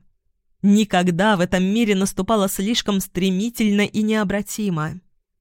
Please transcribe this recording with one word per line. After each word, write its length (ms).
Никогда 760
в 20
этом 240
мире 320
наступало 540
слишком 500
стремительно 800
и 200
необратимо. 960